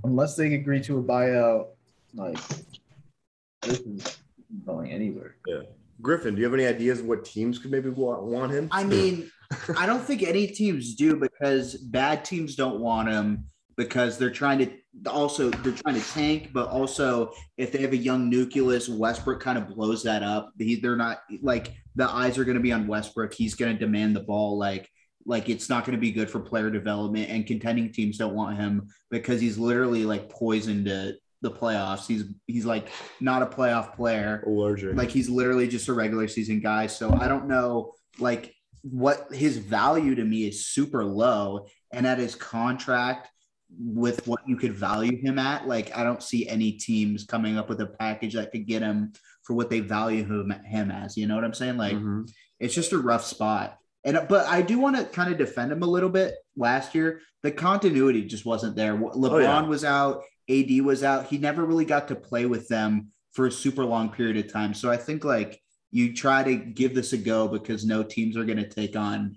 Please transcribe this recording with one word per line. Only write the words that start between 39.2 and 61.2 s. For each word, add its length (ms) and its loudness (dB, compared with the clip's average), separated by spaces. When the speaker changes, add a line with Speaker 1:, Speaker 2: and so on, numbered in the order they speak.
Speaker 3:
his 240 2
value 580 2
to 100 0
me 240 0
is 180 -8
super 380 0
low. 640 2
And 120 0
at 120 2
his 180 -2
contract, 920 -2
with 460 -2
what 220 -2
you 100 0
could 160 -2
value 420 0
him 220 0
at, 300 -2
like, 280 -4
I 80 -2
don't 200 -2
see 240 -2
any 240 0
teams 520 0
coming 320 -2
up 140 -2
with 120 -4
a 40 -2
package 480 -6
that 180 -4
could 140 -6
get 160 -2
him 320 -2
for 100 -4
what 160 0
they 100 0
value 440 0
him, 260 -2
him 240 -2
as. 260 -8
You 120 -2
know 80 2
what 80 0
I'm 100 -2
saying? 240 -4
Like, 160 0
Speaker 2:
Mm-hmm. 300 -4
Speaker 3:
it's 140 -4
just 200 0
a 40 2
rough 260 2
spot. 540 -2
And, 240 2
but 200 6
I 160 4
do 160 2
wanna 260 2
kinda 300 -2
defend 360 -2
him 120 -2
a 40 2
little 220 4
bit. 240 2
Last 380 2
year, 260 2
the 80 0
continuity 720 4
just 180 -10
wasn't 320 -2
there. 220 2
Wh-, 160 -2
Speaker 2:
Oh, 240 4
yeah. 240 6
Speaker 3:
LeBron 60 0
was 180 -2
out, 380 2
A 160 6
D 180 4
was 220 4
out. 240 2